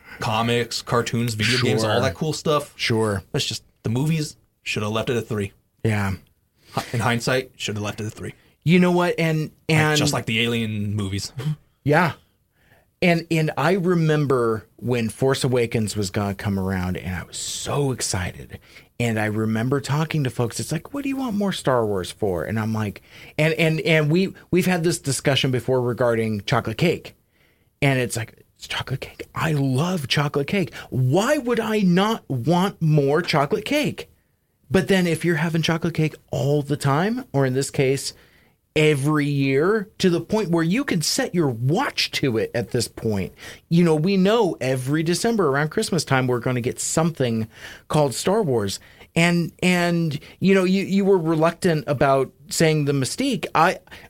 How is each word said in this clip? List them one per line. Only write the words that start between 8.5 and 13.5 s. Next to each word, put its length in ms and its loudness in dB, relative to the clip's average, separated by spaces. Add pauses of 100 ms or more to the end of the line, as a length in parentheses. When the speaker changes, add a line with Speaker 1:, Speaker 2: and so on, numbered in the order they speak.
Speaker 2:
You 160 4
know 140 4
what? 260 2
And, 320 -2 (180)
Speaker 1:
Like, 100 4
Speaker 2:
and 200 2
Speaker 1:
just 140 2
like 140 -2
the 180 0
Alien 500 -2
movies. 380 -4 (500)
Speaker 2:
Yeah. 300 2 (880)
And, 320 2
and 240 2